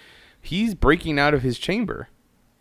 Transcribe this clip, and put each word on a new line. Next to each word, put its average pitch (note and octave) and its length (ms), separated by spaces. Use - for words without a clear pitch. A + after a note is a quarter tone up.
he's G#3 340
breaking D3+ 460
out D3 140
of C3 80
his B2 140
chamber. - 520